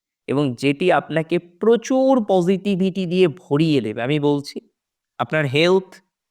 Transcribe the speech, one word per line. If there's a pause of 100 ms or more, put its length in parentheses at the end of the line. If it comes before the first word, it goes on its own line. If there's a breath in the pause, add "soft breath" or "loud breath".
(260)
এবং
যেটি
আপনাকে
প্রচুর
পজিটিভিটি
দিয়ে
ভরিয়ে
দেবে।
আমি
বলছি, (500)
আপনার
হেলথ, (360)